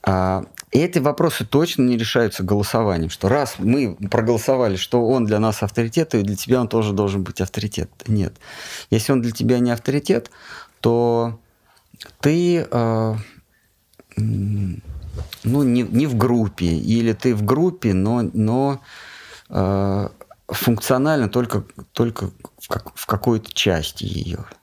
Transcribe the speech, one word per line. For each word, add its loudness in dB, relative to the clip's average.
А, 0
эти 2
вопросы 0
точно 2
не 2
решаются 0
голосованием, 0
что -2
раз 0
мы 0
проголосовали, 2
что 0
он 2
для 2
нас 0
авторитет, -2
то 0
и 2
для -2
тебя 0
он -2
тоже 0
должен 0
быть -6
авторитет. -6
Нет. 0
Если 0
он 2
для -2
тебя 0
не 2
авторитет, -2
то 2
ты, 2
э, 0
м, -2
ну, 2
не, 4
не 2
в 0
группе, 2
или 2
ты 2
в -2
группе, 2
но... 2
но, 0
э, 0
функционально 0
только, -2
только -2
в -18
как-, -6
в -12
какой-то 0
части -2
ее. -6